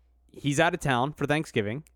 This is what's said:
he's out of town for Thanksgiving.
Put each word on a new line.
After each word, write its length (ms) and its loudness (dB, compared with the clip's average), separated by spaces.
he's 280 -2
out 140 4
of 60 -4
town 320 0
for 140 -4
Thanksgiving. 580 -2